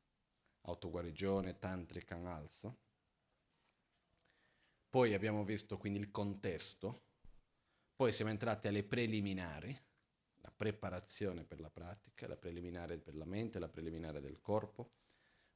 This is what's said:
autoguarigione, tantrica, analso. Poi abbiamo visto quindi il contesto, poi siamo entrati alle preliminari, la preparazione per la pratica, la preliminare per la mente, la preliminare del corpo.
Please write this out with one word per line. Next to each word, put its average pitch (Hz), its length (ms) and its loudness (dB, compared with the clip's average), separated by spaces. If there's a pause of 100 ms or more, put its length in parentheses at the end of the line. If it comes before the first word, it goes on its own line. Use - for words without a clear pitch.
(600)
autoguarigione, 87 1000 0
tantrica, 87 560 -4
analso. 87 640 -8 (2000)
Poi 120 260 8
abbiamo 107 300 2
visto 101 340 -2
quindi 101 220 0
il 101 100 -2
contesto, 101 1000 -2 (880)
poi 117 160 6
siamo 110 180 4
entrati 107 380 2
alle 101 160 4
preliminari, 101 920 2 (580)
la - 200 -16
preparazione 95 880 -2
per - 160 -14
la 78 100 -8
pratica, - 580 -12
la - 100 -6
preliminare 87 600 -6
per 76 200 -12
la 78 80 -6
mente, 104 340 -2
la 85 80 -2
preliminare 80 540 -6
del 69 180 -10
corpo. 107 540 -2 (640)